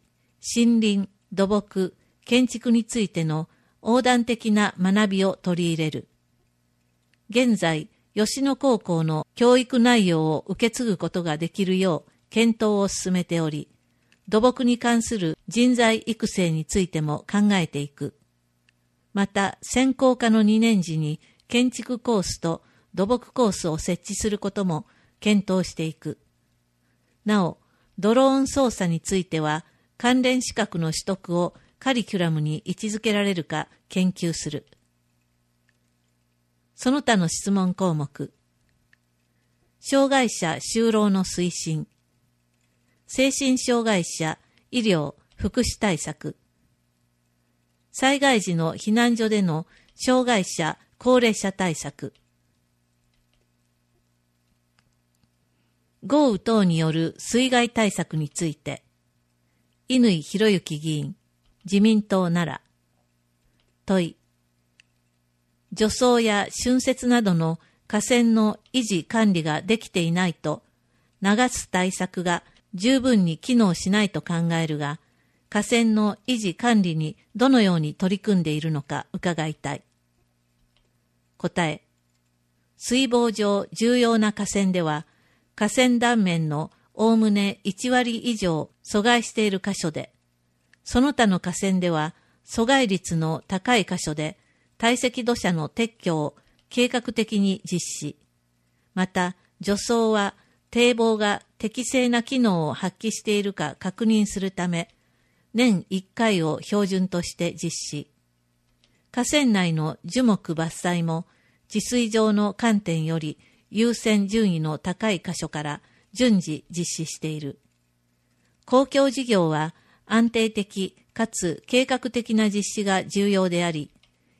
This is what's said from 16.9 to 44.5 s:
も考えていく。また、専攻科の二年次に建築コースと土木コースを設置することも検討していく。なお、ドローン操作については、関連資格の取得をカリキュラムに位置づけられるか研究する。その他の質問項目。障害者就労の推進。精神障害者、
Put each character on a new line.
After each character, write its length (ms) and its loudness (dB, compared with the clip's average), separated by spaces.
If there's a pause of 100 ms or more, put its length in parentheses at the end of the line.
も 300 -4
考 240 4
え 120 2
て 140 -6
い 80 -6
く。 260 -12 (1000)
ま 120 0
た、 360 -4
専 320 0
攻 220 2
科 140 2
の 120 4
二 180 4
年 220 4
次 160 -6
に 220 -4 (280)
建 220 0
築 280 -8
コ 200 0
ー 40 0
ス 180 -8
と 220 -4 (320)
土 120 0
木 260 -2
コ 160 2
ー 40 0
ス 160 -6
を 100 -2
設 240 -4
置 120 -10
す 140 -4
る 100 -2
こ 120 -6
と 140 -4
も 220 -4 (320)
検 320 0
討 160 0
し 80 -12
て 120 -6
い 80 -8
く。 240 -10 (1040)
な 200 2
お、 140 -4 (400)
ド 160 2
ロ 140 4
ー 20 4 (100)
ン 60 0
操 240 0
作 200 -2
に 100 -2
つ 160 -2
い 80 0
て 160 -4
は、 240 -2 (320)
関 260 2
連 200 0
資 120 -10
格 240 -4
の 140 -2
取 120 -8
得 340 -4
を 160 -2 (240)
カ 160 -2
リ 100 -2
キ 120 -6
ュ 20 0
ラ 120 0
ム 100 -2
に 240 -4
位 80 -4
置 160 -10
づ 120 -8
け 120 -2
ら 100 0
れ 120 0
る 100 -4
か 240 -6 (200)
研 240 0
究 200 -4
す 180 -8
る。 160 -10 (2000)
そ 160 -4
の 120 0
他 140 2
の 120 2
質 220 -4
問 240 0
項 200 0
目。 380 -8 (1500)
障 320 2
害 200 2
者 280 -4 (160)
就 160 2
労 200 2
の 120 2
推 280 -4
進。 360 -6 (1200)
精 240 2
神 280 0
障 260 0
害 200 2
者、 340 -6 (320)